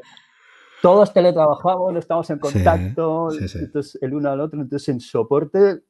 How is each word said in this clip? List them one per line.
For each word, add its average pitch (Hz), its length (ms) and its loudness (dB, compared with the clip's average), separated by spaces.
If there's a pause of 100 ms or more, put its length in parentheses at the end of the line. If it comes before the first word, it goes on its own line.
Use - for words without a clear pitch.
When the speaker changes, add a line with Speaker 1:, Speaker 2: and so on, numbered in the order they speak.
(800)
Speaker 1:
todos 196 320 6
teletrabajamos, 175 800 2
no 170 60 -4
estamos 165 300 -4
en 151 80 -6
Speaker 2:
Sí, 143 40 -14
Speaker 1:
contacto, 151 920 0
Speaker 2:
sí, 151 160 -6
sí. - 120 -12
Speaker 1:
entonces, 139 420 -8
el 131 120 -4
uno 147 180 -2
al 135 100 -4
otro. 151 200 -6
Entonces, 139 280 -8
en 127 100 -2
soporte 151 920 0